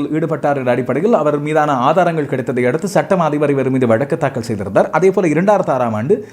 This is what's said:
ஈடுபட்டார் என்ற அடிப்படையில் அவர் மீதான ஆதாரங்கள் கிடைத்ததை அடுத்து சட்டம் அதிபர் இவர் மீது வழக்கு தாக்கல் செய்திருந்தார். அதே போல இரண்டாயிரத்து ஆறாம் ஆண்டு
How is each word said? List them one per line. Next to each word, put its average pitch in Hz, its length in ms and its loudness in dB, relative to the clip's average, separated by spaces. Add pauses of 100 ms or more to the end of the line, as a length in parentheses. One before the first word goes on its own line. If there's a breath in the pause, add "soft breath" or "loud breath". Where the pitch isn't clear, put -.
(120)
ஈடுபட்டார் 151 480 -2
என்ற 127 120 -2
அடிப்படையில் 135 480 0
அவர் 151 200 0
மீதான 151 400 0
ஆதாரங்கள் 160 520 2
கிடைத்ததை 127 340 -2
அடுத்து 151 220 -2
சட்டம் 175 380 0
அதிபர் 147 280 0
இவர் 135 160 -2
மீது 131 180 0
வழக்கு 120 300 0
தாக்கல் 127 300 -4
செய்திருந்தார். 104 440 0
அதே 165 200 2
போல 190 160 0
இரண்டாயிரத்து 180 480 2
ஆறாம் 120 240 0
ஆண்டு 143 160 0 (180 loud breath)